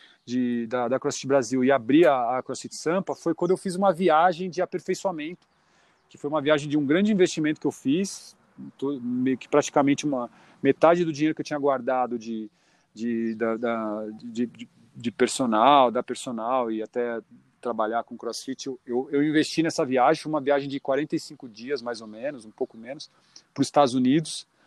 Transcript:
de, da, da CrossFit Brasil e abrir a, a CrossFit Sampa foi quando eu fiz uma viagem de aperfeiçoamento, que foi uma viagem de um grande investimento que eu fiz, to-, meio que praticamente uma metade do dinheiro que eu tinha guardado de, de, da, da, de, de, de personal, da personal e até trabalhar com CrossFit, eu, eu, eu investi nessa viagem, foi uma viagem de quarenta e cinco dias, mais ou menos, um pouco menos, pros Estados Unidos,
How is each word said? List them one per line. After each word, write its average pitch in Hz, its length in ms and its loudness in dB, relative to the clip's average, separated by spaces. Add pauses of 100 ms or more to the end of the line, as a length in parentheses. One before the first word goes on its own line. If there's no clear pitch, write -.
(240)
de, 120 420 -2
da, 120 220 -2
da 131 100 0
CrossFit - 280 -6
Brasil 131 360 2
e 127 80 4
abrir 135 360 6
a, 127 320 2
a 123 40 -4
CrossFit - 320 -10
Sampa 170 400 -2
foi 170 200 -2
quando 175 160 0
eu 185 80 0
fiz 185 160 -6
uma 190 180 2
viagem 175 560 2
de 175 140 -4
aperfeiçoamento, 175 840 -6 (640)
que - 80 -20
foi 143 140 -6
uma 151 100 0
viagem 147 300 2
de 147 80 2
um 147 80 0
grande 196 260 4
investimento 160 480 2
que - 60 -2
eu 143 60 0
fiz, - 640 -2 (440)
to-, 139 240 -4
meio 127 340 0
que - 100 -10
praticamente 143 600 2
uma 127 240 -4 (320)
metade 165 420 4
do 160 80 -2
dinheiro 151 220 0
que - 80 -8
eu - 20 -14
tinha 151 140 -6
guardado 127 600 0
de, 110 320 -8 (440)
de, 113 400 -4
da, 113 240 -2
da, 110 480 -4 (160)
de, 120 240 -4
de, 117 220 -12 (280)
de 120 140 -6
personal, 123 800 4
da 117 120 -2
personal 117 680 -4
e 110 100 -4
até 117 380 -4 (400)
trabalhar 113 440 -2
com 120 120 -16
CrossFit, 117 520 -10
eu, 131 180 -10
eu, 127 240 -2
eu 143 120 2
investi 151 400 2
nessa 165 220 0
viagem, 131 380 2
foi 156 100 -6
uma 151 80 -2
viagem 143 260 0
de 139 140 -8
quarenta 143 340 -2
e 156 60 -2
cinco 143 260 -18
dias, 117 360 -8
mais 120 180 -8
ou 113 60 -16
menos, 113 400 -12
um 110 40 -20
pouco 117 280 -8
menos, 123 320 -16 (420)
pros 139 140 -2
Estados 143 260 4
Unidos, 131 540 0 (200)